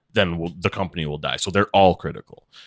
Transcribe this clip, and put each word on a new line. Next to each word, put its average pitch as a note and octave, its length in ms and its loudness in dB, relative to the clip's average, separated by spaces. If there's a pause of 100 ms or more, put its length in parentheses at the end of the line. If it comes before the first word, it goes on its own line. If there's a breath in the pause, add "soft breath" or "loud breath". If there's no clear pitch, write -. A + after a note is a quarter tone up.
(120)
then F2 260 0
we'll, E2+ 200 -6
the F2 120 -4
company F2 360 -6
will D2 120 -6
die." C2+ 180 -6
So - 140 -4
they're G2 180 2
all F#2+ 260 6
critical. - 520 -12 (200 soft breath)